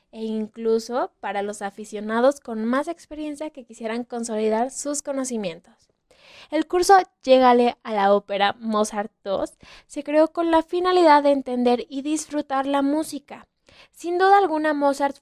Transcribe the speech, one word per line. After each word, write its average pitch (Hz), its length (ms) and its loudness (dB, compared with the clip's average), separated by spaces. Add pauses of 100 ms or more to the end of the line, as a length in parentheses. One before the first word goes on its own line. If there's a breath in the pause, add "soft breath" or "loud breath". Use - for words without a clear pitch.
(100)
e 220 140 -12
incluso 226 960 -4
para 202 220 -6
los 208 200 -8
aficionados 214 800 -2
con 220 240 -8
más 269 240 -2
experiencia 302 600 -12
que 269 140 -20
quisieran 226 400 -10
consolidar 226 680 -4
sus 285 300 -6
conocimientos. 233 720 -8 (760 loud breath)
El 311 160 0
curso 359 300 4 (260)
Llégale 247 600 4
a 233 80 -10
la 202 200 2
ópera 202 460 0
Mozart 214 540 -4 (100)
dos 202 300 -4 (340 loud breath)
se - 160 -10
creó 311 300 2
con 339 180 -2
la 330 120 4
finalidad 349 600 4
de 285 80 4
entender 247 580 0
y 269 140 -8
disfrutar 294 640 -4
la 277 160 0
música. 285 640 -6 (440 soft breath)
Sin 349 280 -6
duda 381 180 6
alguna, 311 380 0
Mozart 285 480 -2